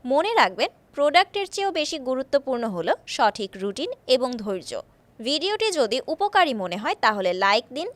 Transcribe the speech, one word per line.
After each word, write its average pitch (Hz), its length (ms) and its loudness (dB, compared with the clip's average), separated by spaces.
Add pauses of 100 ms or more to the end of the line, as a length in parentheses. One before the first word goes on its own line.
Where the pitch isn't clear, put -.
মনে 311 360 2
রাখবেন, 208 300 2 (260)
প্রোডাক্টের 302 580 4
চেয়েও 392 160 0 (100)
বেশি 302 180 -4 (100)
গুরুত্বপূর্ণ 262 560 0 (120)
হলো 170 160 -2 (240)
সঠিক 214 340 0 (120)
রুটিন 214 280 -4 (240)
এবং 254 140 0 (140)
ধৈর্য। 196 300 -6 (460)
ভিডিওটি 339 500 -2 (100)
যদি 233 200 0 (140)
উপকারী 359 500 2
মনে 180 200 -6
হয়, 330 220 -2
তাহলে 208 260 2 (140)
লাইক 214 200 4 (120)
দিন 349 180 -6